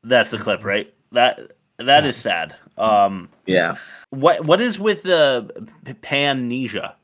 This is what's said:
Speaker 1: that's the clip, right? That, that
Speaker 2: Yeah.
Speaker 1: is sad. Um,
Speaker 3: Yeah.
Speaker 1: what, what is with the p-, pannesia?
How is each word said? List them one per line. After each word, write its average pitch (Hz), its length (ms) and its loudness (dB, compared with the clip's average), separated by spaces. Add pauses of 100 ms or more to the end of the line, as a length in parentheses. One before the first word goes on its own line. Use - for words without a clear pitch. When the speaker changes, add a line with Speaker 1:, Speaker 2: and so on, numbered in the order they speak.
Speaker 1:
that's 117 280 2
the 113 60 -8
clip, 107 260 -4
right? 101 300 -4 (180)
That, 123 280 2 (380)
that 139 260 4
Speaker 2:
Yeah. 139 60 0
Speaker 1:
is 117 60 -6
sad. 85 400 -6 (220)
Um, 101 520 2 (180)
Speaker 3:
Yeah. 92 300 0 (340)
Speaker 1:
what, 156 360 2
what 185 140 4
is 240 180 -2
with 208 240 -2
the 135 640 0 (180)
p-, 131 80 -14
pannesia? 127 1120 -4